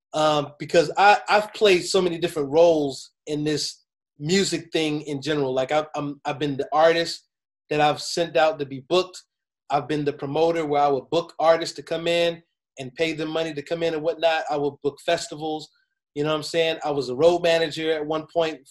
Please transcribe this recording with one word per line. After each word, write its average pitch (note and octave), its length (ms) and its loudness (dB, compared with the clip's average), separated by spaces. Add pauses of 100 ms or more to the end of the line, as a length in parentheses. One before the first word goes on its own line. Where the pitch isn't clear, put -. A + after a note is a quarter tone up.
(120)
um, D3+ 460 0
because D#3 400 2
I, G3+ 280 6
I've G#3 280 0
played F#3 320 2
so F#3+ 160 0
many E3+ 160 -2
different E3 320 -4
roles D3+ 640 2 (140)
in D3+ 180 -4
this D3+ 380 -4 (360)
music E3 540 0
thing D#3 300 -2
in C#3+ 200 -8
general. C#3+ 320 -2
Like, C3 180 -2
I've, D3+ 140 0 (100)
I'm, C#3+ 300 -8
I've C#3+ 120 -6
been C#3+ 200 -4
the C#3 120 -6
artist E3 560 2 (440)
that D3+ 100 0
I've D3 220 2
sent E3+ 340 -4
out D#3+ 220 2
to C#3+ 80 -8
be C3 140 -12
booked. F3+ 420 -2 (480)
I've C3+ 180 0
been D3+ 160 -2
the C#3+ 80 0
promoter D#3 540 0
where D3 160 2
I C#3+ 60 4
would C3+ 200 0
book E3 300 -2
artists E3 380 2
to C#3+ 60 -12
come E3 240 -6
in E3+ 360 0 (360)
and C3 160 -12
pay E3 200 -2
them D#3 160 -6
money D#3+ 240 -4
to C#3+ 80 -8
come E3 200 -6
in E3 120 0
and D3+ 80 -6
whatnot. D#3+ 480 0
I D3+ 80 -2
would C#3+ 240 -2
book C#3+ 180 -4
festivals. D#3 680 -6 (440)
You D3 100 -2
know D#3 40 0
what D#3 80 0
I'm D3+ 60 -6
saying? D#3+ 420 0
I D3+ 60 -2
was C#3 180 -4
a B2+ 80 -6
road E3+ 260 4
manager E3 480 0
at D3+ 140 -2
one D#3 260 -4
point D#3+ 400 -2